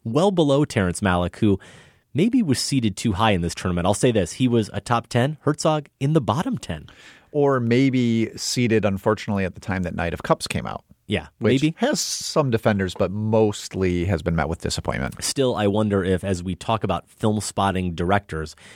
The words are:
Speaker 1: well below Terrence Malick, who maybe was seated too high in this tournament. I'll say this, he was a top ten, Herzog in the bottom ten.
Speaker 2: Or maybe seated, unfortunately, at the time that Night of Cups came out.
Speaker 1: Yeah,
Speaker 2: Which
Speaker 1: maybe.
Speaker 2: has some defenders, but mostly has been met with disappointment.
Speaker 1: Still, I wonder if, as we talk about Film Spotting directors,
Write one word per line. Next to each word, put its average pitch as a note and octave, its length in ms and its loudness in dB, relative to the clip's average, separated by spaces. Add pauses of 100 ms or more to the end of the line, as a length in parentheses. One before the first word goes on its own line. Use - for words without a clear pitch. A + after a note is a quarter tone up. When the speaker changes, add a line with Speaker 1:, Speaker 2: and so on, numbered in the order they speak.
Speaker 1:
well D3 280 2
below D3 320 4
Terrence F#2 360 0
Malick, F2+ 360 0
who G2+ 220 4 (540)
maybe A3+ 300 2
was C#3+ 160 2
seated A#2 380 0
too A2+ 160 0
high G#2+ 200 4
in F2 100 2
this E2+ 120 -2
tournament. F2 320 -2
I'll G2+ 80 4
say C3 160 2
this, G#2 220 0
he B2+ 160 0
was A#2 260 2
a G#2 60 -6
top A#2 260 -2
ten, C3+ 360 0
Herzog D3+ 460 0 (120)
in C#3+ 140 0
the D#3+ 60 4
bottom C3+ 380 -2
ten. D#2 280 -10 (460)
Speaker 2:
Or C#3 280 2
maybe A#2+ 760 2
seated, A2+ 500 2
unfortunately, G2+ 580 -2
at F2+ 100 -4
the - 60 -20
time F#2+ 220 -4
that E2 120 -6
Night E2 200 -4
of - 80 -8
Cups - 240 0
came B1 200 -6
out. - 180 -10 (240)
Speaker 1:
Yeah, G#2 200 -2 (100)
Speaker 2:
Which B2 240 2
Speaker 1:
maybe. D#3 160 0
Speaker 2:
has C4 220 0
some - 500 -2
defenders, G2+ 440 0
but F#2 180 -2
mostly G2+ 920 0
has F2+ 160 0
been E2+ 120 -2
met D2+ 140 0
with E2 140 -6
disappointment. - 600 -4
Speaker 1:
Still, B2+ 320 0
I G#2 140 0
wonder G2+ 340 2
if, F#2 220 0
as F#2+ 180 -2
we F#2 140 -4
talk A2+ 260 -4
about F#2 260 -4
Film G#2+ 320 -2
Spotting F#2 540 -2
directors, F2 640 -2 (200)